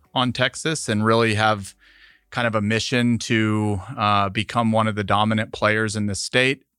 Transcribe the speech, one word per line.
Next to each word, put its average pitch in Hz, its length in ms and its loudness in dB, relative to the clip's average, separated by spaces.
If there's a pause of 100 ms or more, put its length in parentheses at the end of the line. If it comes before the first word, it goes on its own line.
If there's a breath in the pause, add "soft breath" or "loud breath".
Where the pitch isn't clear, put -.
(140)
on 123 200 0
Texas 139 560 -4
and 107 160 0
really 113 300 4
have 107 400 0 (540 soft breath)
kind 120 160 -2
of 113 100 0
a 107 60 0
mission 113 580 0
to, 107 600 0 (160)
uh, 104 320 2
become 110 460 0
one 110 120 4
of 107 100 -2
the 104 100 -2
dominant 107 480 0
players 107 420 0
in 104 120 -2
this 98 120 -4
state. 131 440 0 (160)